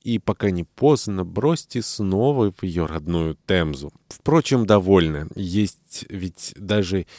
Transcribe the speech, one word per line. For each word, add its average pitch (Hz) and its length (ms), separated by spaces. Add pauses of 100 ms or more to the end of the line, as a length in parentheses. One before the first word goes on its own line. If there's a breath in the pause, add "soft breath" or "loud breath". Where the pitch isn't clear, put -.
и, 117 160
пока 101 320
не 87 140
поздно, 110 580
бросьте 117 580
снова 107 720
в - 100
ее 87 260
родную 80 500 (100)
Темзу. 78 460 (160)
Впрочем, 139 560
довольно. 90 680
Есть 98 760
ведь 92 480
даже 98 480 (140 loud breath)